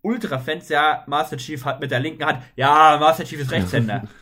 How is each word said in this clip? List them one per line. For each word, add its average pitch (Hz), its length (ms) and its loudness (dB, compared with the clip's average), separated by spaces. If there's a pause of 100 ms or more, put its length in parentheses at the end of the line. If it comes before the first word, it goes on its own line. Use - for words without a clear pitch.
Ultra-Fans, 175 640 -6
„Ja, 151 380 0
Master 147 320 -4
Chief 151 260 -10
hat 147 160 -4
mit 135 100 -6
der 123 100 0
linken 151 260 -4
Hand“, 139 160 -2 (140)
„Ja, 151 440 6
Master 160 240 2
Chief 151 160 -10
ist 127 120 -4
Rechtshänder.“ 104 560 -2 (140)